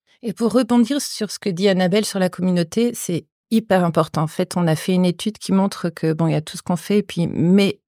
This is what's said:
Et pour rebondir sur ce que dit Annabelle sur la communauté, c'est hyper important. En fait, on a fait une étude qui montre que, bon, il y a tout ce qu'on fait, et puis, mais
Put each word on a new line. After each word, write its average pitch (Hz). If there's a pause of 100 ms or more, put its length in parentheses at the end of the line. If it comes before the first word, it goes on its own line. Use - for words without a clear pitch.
(220)
Et 226
pour 226
rebondir 240
sur -
ce -
que 208
dit 185
Annabelle 185
sur -
la 185
communauté, 180
c'est - (240)
hyper 214
important. 160
En 156
fait, 180
on 175
a 160
fait -
une 185
étude 180
qui -
montre 190
que, 160
bon, 165
il 160
y -
a 156
tout -
ce -
qu'on 180
fait, 208
et 208
puis, 170
mais 185